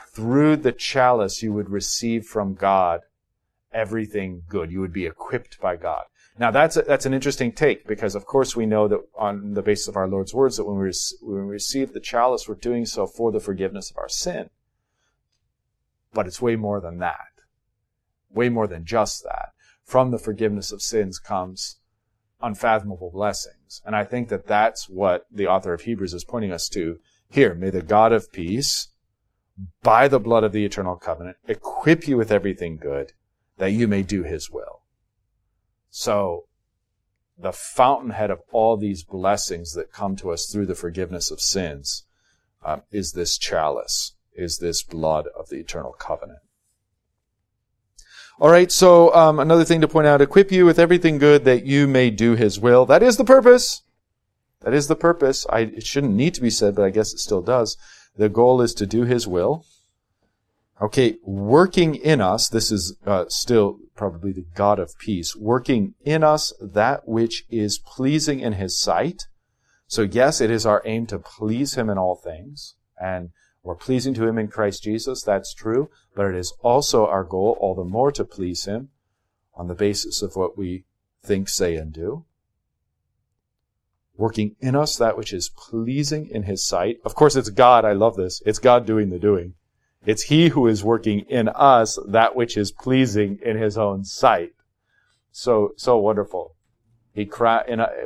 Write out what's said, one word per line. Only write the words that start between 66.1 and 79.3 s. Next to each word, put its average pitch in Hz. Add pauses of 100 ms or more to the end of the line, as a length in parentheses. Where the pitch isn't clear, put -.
us 151
that 104
which 113
is 104
pleasing 143
in 117
his 95
sight. 101 (600)
So -
yes, 117
it 113
is 113
our 107
aim 113
to 98
please 113
him 117
in 101
all 92
things, 101 (260)
and 90 (340)
we're 87
pleasing 127
to 113
him 113
in 107
Christ 104
Jesus, 113
that's 98
true, 120 (240)
but 101
it 92
is 90
also 123
our 95
goal 95
all 95
the 90
more 117
to 113
please 90
him 117 (640)